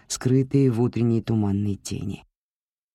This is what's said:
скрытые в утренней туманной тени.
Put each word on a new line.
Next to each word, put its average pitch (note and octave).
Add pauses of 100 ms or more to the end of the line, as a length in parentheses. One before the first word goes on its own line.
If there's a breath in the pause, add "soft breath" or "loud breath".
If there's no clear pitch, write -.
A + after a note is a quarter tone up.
скрытые C3
в A2+
утренней A#2
туманной G2+
тени. - (680)